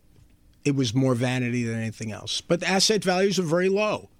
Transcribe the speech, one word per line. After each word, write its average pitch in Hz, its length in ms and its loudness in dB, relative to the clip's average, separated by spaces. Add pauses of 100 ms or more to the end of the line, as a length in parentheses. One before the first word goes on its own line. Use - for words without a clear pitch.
(680)
it 143 100 2
was 127 160 0
more 131 220 2
vanity 123 500 -2
than 113 140 -4
anything 110 340 -6
else. 95 300 -8
But 175 180 0
the 160 80 -2
asset 196 340 2
values 185 360 2
are 185 40 2
very 175 280 2
low 208 500 -2